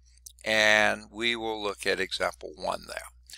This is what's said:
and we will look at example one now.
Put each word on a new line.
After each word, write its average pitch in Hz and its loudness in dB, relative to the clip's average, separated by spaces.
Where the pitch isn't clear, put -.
and 107 4
we 117 -2
will 110 -4
look 101 -4
at 95 2
example - -4
one 87 -4
now. - -14